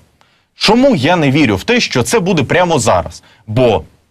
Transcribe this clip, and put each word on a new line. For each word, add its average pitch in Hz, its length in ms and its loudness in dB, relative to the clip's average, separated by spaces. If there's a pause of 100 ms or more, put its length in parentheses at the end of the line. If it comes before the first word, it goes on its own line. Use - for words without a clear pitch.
(560)
чому 247 400 2
я 156 200 0
не 147 160 0
вірю 131 240 2
в 90 80 -8
те, 240 160 0
що - 240 -2
це - 160 -2
буде 170 240 -2
прямо 165 360 0
зараз? 90 440 -2 (240)
Бо 110 360 0 (280)